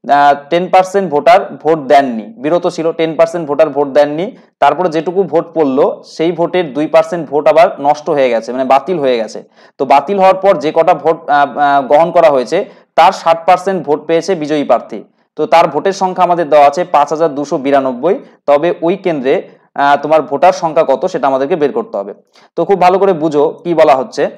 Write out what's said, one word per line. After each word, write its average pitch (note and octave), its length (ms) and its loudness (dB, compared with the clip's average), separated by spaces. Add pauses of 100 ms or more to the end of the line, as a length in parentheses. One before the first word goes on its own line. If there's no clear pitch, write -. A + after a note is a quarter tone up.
(100)
আহ, C#3+ 400 2
টেন F3 180 -2
পার্সেন্ট F#3 420 0
ভোটার D3 520 2
ভোট D#3+ 160 0
দেননি, C3 440 0
বিরত C#3 440 -4
ছিল, E3 260 -4
টেন D#3+ 240 -4
পার্সেন্ট E3 320 -2
ভোটার D3 220 0
ভোট C#3+ 180 -2
দেননি। D3 480 -2 (220)
তারপরে D3+ 300 2
যেটুকু E3+ 340 -2
ভোট E3 320 -2
পড়লো, D3+ 500 0
সেই E3+ 280 -4
ভোটের E3 420 -4
দুই D3+ 120 -4
পার্সেন্ট D#3+ 440 0
ভোট D3+ 180 0
আবার D#3+ 200 4 (120)
নষ্ট D3 300 -2
হয়ে C3+ 200 2
গেছে, A2+ 220 -4
মানে C3 120 -4
বাতিল C3+ 340 0
হয়ে C3 180 0
গেছে। G#2+ 280 -8 (340)
তো C#3+ 60 -2
বাতিল C#3+ 340 2
হওয়ার F#3+ 160 4
পর F#3 240 2
যে D3 160 -4
কটা E3+ 200 4
ভোট, D#3 360 -2
আহ, C#3+ 280 0
আহ, C#3+ 280 2
গ্রহণ D#3+ 240 2
করা E3 200 4
হয়েছে, C#3 340 -2 (300)
তার F3 180 4
ষাট E3 340 -2
পার্সেন্ট F3+ 400 0
ভোট C#3+ 200 -4
পেয়েছে E3 280 -2
বিজয়ী D3+ 300 -4
প্রার্থী। A2+ 400 -2 (320)
তো D3+ 100 -4
তার E3+ 220 4
ভোটের D#3 240 -2
সংখ্যা F#3 320 -2
আমাদের E3+ 240 -2
দেওয়া D3 180 6
আছে E3+ 180 0
পাঁচ D3 260 0
হাজার D#3+ 240 -2
দুশো D3 240 -6
বিরানব্বই। C#3 600 -2 (280)
তবে D3 360 2
ওই F3 140 -2
কেন্দ্রে, D#3+ 520 -4 (260)
আহ, C#3 280 2
তোমার D3+ 200 0
ভোটার C#3 300 2
সংখ্যা D#3+ 360 -2
কত, C3+ 180 0
সেটা D3 200 -4
আমাদেরকে C3+ 300 -2
বের C#3+ 160 -2
করতে G#2+ 260 -6
হবে। G2+ 160 -10 (420)
তো E3+ 80 -2
খুব F#3+ 160 0
ভালো F3+ 180 4
করে G3 140 2
বুঝো D3 520 -2
কি F3 100 -4
বলা D3+ 220 4
হচ্ছে। C3+ 420 -4